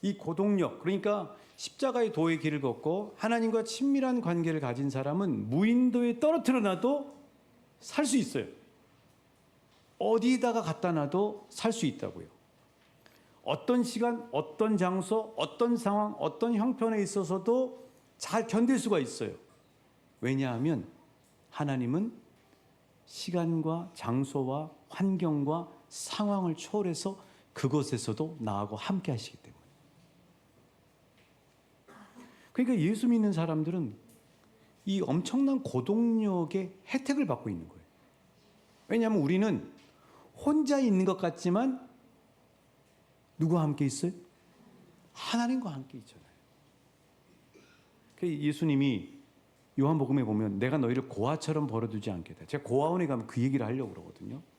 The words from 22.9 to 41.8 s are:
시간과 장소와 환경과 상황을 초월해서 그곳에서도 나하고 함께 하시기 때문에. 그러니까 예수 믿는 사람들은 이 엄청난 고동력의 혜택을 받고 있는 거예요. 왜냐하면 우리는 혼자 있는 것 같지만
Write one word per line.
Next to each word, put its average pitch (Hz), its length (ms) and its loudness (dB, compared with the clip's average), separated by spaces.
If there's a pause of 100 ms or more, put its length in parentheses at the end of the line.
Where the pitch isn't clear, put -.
시간과 170 920 -4
장소와 135 760 -4 (200)
환경과 165 840 0 (160)
상황을 196 680 -2
초월해서 196 640 -4 (340)
그곳에서도 143 840 -2
나하고 104 380 -4
함께 185 340 -4
하시기 - 280 -6
때문에. - 200 -20 (3000)
그러니까 240 320 4
예수 214 220 2
믿는 220 260 4
사람들은 160 600 0 (880)
이 196 160 0
엄청난 262 600 0
고동력의 208 1120 0 (160)
혜택을 269 360 0
받고 127 260 -4
있는 85 180 -8
거예요. - 160 -20 (1040)
왜냐하면 226 340 4
우리는 180 480 2 (640)
혼자 285 460 2
있는 196 240 4
것 190 140 2
같지만 196 720 0 (1500)